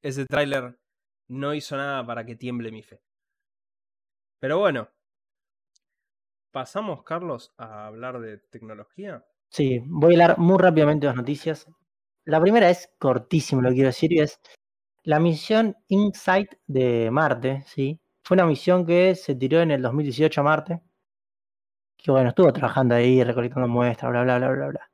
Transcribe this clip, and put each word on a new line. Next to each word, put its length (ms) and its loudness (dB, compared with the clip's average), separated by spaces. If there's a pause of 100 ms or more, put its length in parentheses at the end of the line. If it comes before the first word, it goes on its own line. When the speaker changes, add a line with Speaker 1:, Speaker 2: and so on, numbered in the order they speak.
Speaker 1:
Ese 240 -8
tráiler 520 -4 (500)
no 260 -8
hizo 220 -10
nada 300 -8
para 180 -10
que 120 -16
tiemble 340 -10
mi 140 -20
fe. 180 -20 (1400)
Pero 200 -4
bueno. 320 -2 (1600)
¿Pasamos, 500 -10
Carlos, 540 -12
a 300 -18
hablar 340 -12
de 180 -14
tecnología? 840 -18 (260)
Speaker 2:
Sí, 360 -2
voy 260 4
a 120 6
hablar 140 4
muy 200 4
rápidamente 480 2
de 20 0
dos 80 -4
noticias. 500 -8 (580)
La 160 0
primera 280 4
es 300 -2
cortísimo, 640 0
lo 80 2
quiero 180 4
decir, 240 0
y 80 4
es 200 -2 (640)
la 160 2
misión 560 0 (120)
insight 640 0 (120)
de 440 0
Marte, 560 -2
¿sí? 340 -6 (220)
Fue 140 0
una 100 4
misión 380 2
que 300 2
se 200 -6
tiró 260 0
en 100 2
el 120 0
dos 120 -2
mil 100 -2
dieciocho 380 0
a 20 0
Marte. 380 -2 (1120)
Que 140 -4
bueno, 200 4
estuvo 220 4
trabajando 420 0
ahí, 280 4
recolectando 460 -2
muestras, 420 -2
bla, 120 0
bla, 160 2
bla, 120 -2
bla, 180 -4
bla 260 -12